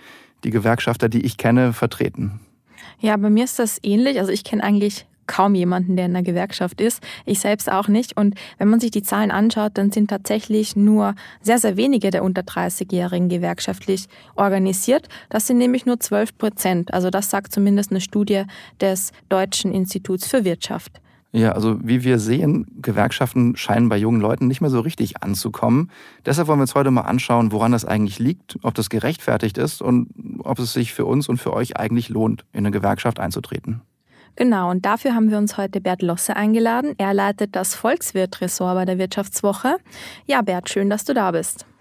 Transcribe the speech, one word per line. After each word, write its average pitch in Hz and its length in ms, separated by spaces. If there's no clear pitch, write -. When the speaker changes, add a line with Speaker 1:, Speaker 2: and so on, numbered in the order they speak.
Speaker 1:
die - 80
Gewerkschafter, 113 580
die 117 160
ich - 140
kenne, 123 340
vertreten. - 680
Speaker 2:
Ja, 214 180
bei 208 140
mir 220 140
ist - 160
das 220 220
ähnlich. 240 360
Also 190 140
ich 196 120
kenn 208 160
eigentlich 202 460
kaum 202 280
jemanden, 180 400
der 180 120
in 175 100
einer 180 80
Gewerkschaft 180 560
ist. 226 240
Ich 202 140
selbst 208 320
auch 196 160
nicht. 214 300
Und 202 180
wenn 202 100
man 226 120
sich 233 100
die 202 140
Zahlen 202 260
anschaut, 214 440
dann 202 180
sind 208 180
tatsächlich 214 640
nur 208 400
sehr, 226 200
sehr 208 160
wenige 233 340
der 190 140
unter 185 180
dreißigjährigen 180 840
gewerkschaftlich 180 800
organisiert. 190 720
Das 214 180
sind 247 120
nämlich 247 280
nur 240 140
zwölf 208 360
Prozent. 185 560
Also 180 180
das 196 200
sagt 196 220
zumindest 202 400
eine 190 80
Studie 202 420
des 190 320
Deutschen 196 440
Instituts 185 540
für 247 180
Wirtschaft. - 560
Speaker 1:
Ja, 113 220
also 107 280
wie 123 220
wir 127 160
sehen, 143 480
Gewerkschaften 120 720
scheinen 117 340
bei 107 100
jungen 110 220
Leuten 110 280
nicht 131 120
mehr 151 100
so 123 100
richtig - 420
anzukommen. 110 720
Deshalb 151 220
wollen 151 100
wir 135 40
uns 127 120
heute 139 160
mal 123 120
anschauen, 117 500
woran 113 180
das 117 140
eigentlich 104 340
liegt, 139 440
ob - 120
das 110 160
gerechtfertigt 113 680
ist - 220
und 123 280
ob - 180
es 120 140
sich 120 200
für - 120
uns 143 240
und 131 80
für - 160
euch 123 240
eigentlich 117 320
lohnt, 110 440
in 104 140
eine 101 60
Gewerkschaft 101 480
einzutreten. - 600
Speaker 2:
Genau, 202 340
und 185 160
dafür 233 280
haben 220 160
wir 208 80
uns 208 200
heute 196 220
Bert 185 220
Losse 175 340
eingeladen. 226 600
Er 196 140
leitet 202 440
das 190 180
Volkswirt-Ressort 185 1000
bei 185 100
der 185 120
Wirtschaftswoche. 202 800
Ja, - 160
Bert, 185 300
schön, 196 180
dass 208 160
du 277 100
da 196 180
bist. - 340